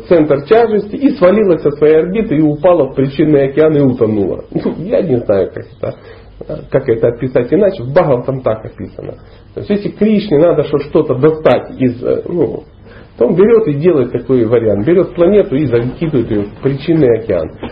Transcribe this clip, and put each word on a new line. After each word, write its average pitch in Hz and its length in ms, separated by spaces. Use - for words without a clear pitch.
центр 151 380
тяжести 220 500
и 269 140
свалилась 196 520
со 147 80
своей 151 280
орбиты 175 360
и 151 60
упала 151 500
в - 60
причинный 139 540
океан 156 260
и 143 40
утонула. 110 640
<laughs> - 40
Ну, - 280
я 202 240
не 139 160
знаю, 98 360
как 53 120
это, - 280
э, - 80
как 135 200
это 117 200
описать 127 440
иначе. 170 320
В 131 80
Бхагаватам 139 500
так 110 220
описано. - 480
То - 60
есть, - 100
если 196 200
Кришне 208 480
надо 151 260
шо-, 143 160
что-то 151 340
достать 131 640
из, 117 220
э, 64 240
ну, 147 380
то 240 100
он 196 60
берет 214 340
и 147 60
делает 147 380
такой 123 320
вариант. 107 420
Берет 175 280
планету 175 420
и 151 80
закидывает 123 640
ее 104 120
в - 200
причинный 139 560
океан. 85 320